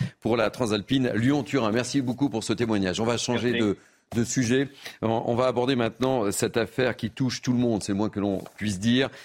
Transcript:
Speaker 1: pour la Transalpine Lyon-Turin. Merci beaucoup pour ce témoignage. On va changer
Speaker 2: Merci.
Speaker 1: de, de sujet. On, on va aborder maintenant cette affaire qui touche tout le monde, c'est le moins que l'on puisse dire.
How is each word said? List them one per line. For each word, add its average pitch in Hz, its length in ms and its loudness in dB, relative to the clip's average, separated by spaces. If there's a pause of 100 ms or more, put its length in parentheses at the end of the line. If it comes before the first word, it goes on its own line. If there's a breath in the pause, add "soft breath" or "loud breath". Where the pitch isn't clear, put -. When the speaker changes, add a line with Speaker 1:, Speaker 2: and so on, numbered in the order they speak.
(200 loud breath)
Speaker 1:
pour 113 160 2
la 107 140 2
Transalpine 120 640 0
Lyon-Turin. 120 580 2
Merci 120 280 0
beaucoup 127 300 -2
pour 110 140 -2
ce - 80 -2
témoignage. 101 480 0
On 110 40 0
va 117 120 2
changer 120 360 0
Speaker 2:
Merci. 117 140 2
Speaker 1:
de, 98 100 2 (440 soft breath)
de 117 40 2
sujet. 131 440 2 (340 loud breath)
On, 113 240 0
on 120 80 0
va 123 120 2
aborder 123 280 0
maintenant 120 560 0
cette 98 260 -2
affaire 117 400 0
qui 107 140 -6
touche 127 320 -2
tout 127 100 0
le 120 60 2
monde, 117 240 2
c'est 107 100 -4
le 98 60 0
moins 104 100 0
que 101 120 -4
l'on 95 220 -2 (140)
puisse 98 220 -2
dire. 123 320 2 (140 loud breath)